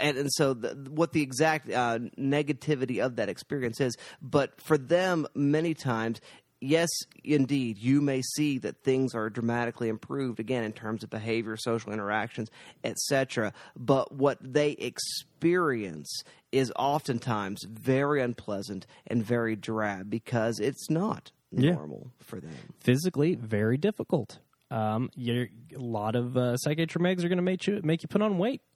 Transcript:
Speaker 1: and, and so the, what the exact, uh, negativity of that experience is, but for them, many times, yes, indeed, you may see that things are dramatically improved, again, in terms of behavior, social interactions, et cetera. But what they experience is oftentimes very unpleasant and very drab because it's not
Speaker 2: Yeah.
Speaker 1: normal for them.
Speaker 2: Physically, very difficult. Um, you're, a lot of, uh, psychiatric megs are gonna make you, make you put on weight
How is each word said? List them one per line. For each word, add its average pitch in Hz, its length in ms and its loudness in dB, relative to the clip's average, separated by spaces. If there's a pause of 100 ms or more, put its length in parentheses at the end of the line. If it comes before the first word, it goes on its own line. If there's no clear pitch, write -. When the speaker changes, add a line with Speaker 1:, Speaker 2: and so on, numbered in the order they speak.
Speaker 1:
and, 143 160 2
and 139 160 0
so 139 200 4
the, 127 380 -6
what 165 220 2
the 160 80 4
exact, 143 500 0
uh, 117 260 2 (220)
negativity 139 800 0
of 123 160 0
that 107 140 0
experience 127 500 -4
is, 127 160 0 (260)
but 135 380 2
for 156 180 4
them, 170 560 2
many 151 400 2
times, 113 460 -2 (400)
yes, 160 300 2 (340)
indeed, 131 540 2
you 131 240 4
may 135 200 2
see 143 360 0
that 107 260 -6
things 131 320 2
are 110 140 0
dramatically 117 580 -2
improved, 120 540 -4
again, 117 240 -2
in 107 80 -4
terms 110 320 -6
of - 40 -12
behavior, 110 460 -2
social 113 380 -2
interactions, 107 560 -4 (340)
et 113 140 -6
cetera. 127 560 0 (240)
But 131 360 2
what 139 280 2
they 147 300 2
experience 123 1500 -2 (300)
is 127 240 2
oftentimes 117 920 -2
very 135 560 0
unpleasant 107 640 -6 (220)
and 117 160 2
very 113 320 0
drab 104 540 -2
because 113 500 0
it's - 300 -2
not 175 420 -2 (200)
Speaker 2:
Yeah. 139 240 4
Speaker 1:
normal 73 440 -10
for - 200 -12
them. 80 120 -14 (300)
Speaker 2:
Physically, 151 540 4
very 110 420 2
difficult. 156 640 0 (320)
Um, 110 440 0
you're, 120 320 -2 (280)
a 143 40 -10
lot 113 360 -2
of, 123 220 0
uh, 123 200 2
psychiatric 160 460 0
megs 180 200 2
are 175 60 0
gonna 180 120 2
make 185 240 0
you, 202 180 0
make 160 200 2
you 156 40 -8
put 202 140 -2
on 208 160 2
weight 226 240 0 (140)